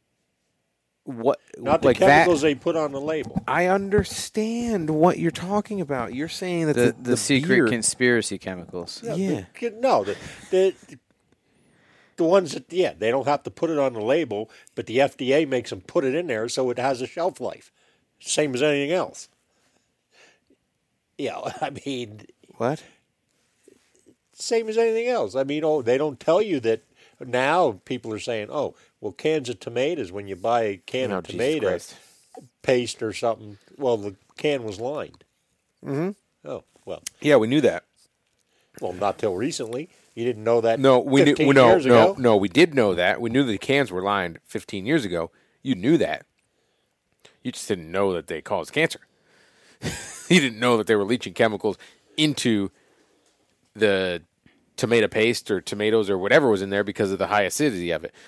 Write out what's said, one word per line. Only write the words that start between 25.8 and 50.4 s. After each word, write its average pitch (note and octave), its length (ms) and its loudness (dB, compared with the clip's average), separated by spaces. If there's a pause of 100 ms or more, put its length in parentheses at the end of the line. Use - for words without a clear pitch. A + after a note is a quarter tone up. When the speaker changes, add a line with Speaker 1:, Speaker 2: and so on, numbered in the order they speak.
Speaker 2:
they A#2+ 160 2
don't D3 220 -4
tell E3+ 200 2
you F#3 200 -2
that A2+ 220 0 (400)
now C3 640 0
people A#2 300 -10
are G2+ 40 -8
saying, G#2+ 320 -6
"Oh, B2+ 240 -4 (240)
well, G#2 140 -10
cans D3+ 380 -4
of A2+ 100 -10
tomatoes, B2+ 500 -4
when G2+ 180 -12
you G2 80 -8
buy A2+ 260 0
a G2+ 160 -2
can B2+ 340 -6
Speaker 1:
Oh, F#2+ 60 -2
Speaker 2:
of F2 60 -8
Speaker 1:
Jesus - 140 -16
Speaker 2:
tomato B2+ 300 -2
Speaker 1:
Christ. F2 260 -6 (680)
Speaker 2:
paste B2 400 -2
or G#2+ 100 -6
something, G#2+ 460 -6 (180)
well, B2 220 0
the G2+ 180 -10 (220)
can C#3+ 260 -2
was G#2 160 -10
lined." B2+ 440 -10 (600)
Speaker 1:
Mm-hmm. D3+ 640 -10
Speaker 2:
Oh, A#2+ 160 -12 (220)
well. F2 160 -12 (180)
Speaker 1:
Yeah, D3+ 160 4
we A2 120 4
knew C#3+ 120 2
that. F#2 240 0 (960)
Speaker 2:
Well, F2+ 140 -8
not F#2+ 240 -4
till G2+ 160 -2
recently. B2 560 -8 (240)
You A2+ 100 -6
didn't A2 200 -4
know A#2 180 2
that A2+ 180 2
Speaker 1:
No, B2+ 200 8
we C3+ 220 4
knew, D3 140 6
Speaker 2:
fifteen C#3 180 4
Speaker 1:
no, B2+ 140 10
Speaker 2:
years A2+ 160 6
Speaker 1:
no, A#2+ 280 8
Speaker 2:
ago? E3 80 -8
Speaker 1:
no, A#2 180 6
we G2 100 0
did D3+ 260 4
know G#2+ 200 4
that. F2+ 260 2
We A#2 80 -4
knew C3 160 2
the G#2+ 140 -2
cans C3+ 340 0
were F#2 100 -4
lined F#2+ 440 -2
fifteen G2+ 400 -10
years C#3+ 180 0
ago. E2+ 260 -4 (320)
You C3 120 -2
knew B2 240 2
that. D#2 260 -2 (1160)
You B2+ 100 -8
just - 160 -14
didn't E2+ 240 -6
know F#2+ 220 0
that E2 140 -6
they D#2+ 120 -8
caused F2 320 -6
cancer. D#3+ 280 -2 (840)
<laughs> - 80 -6 (400)
You F3+ 100 6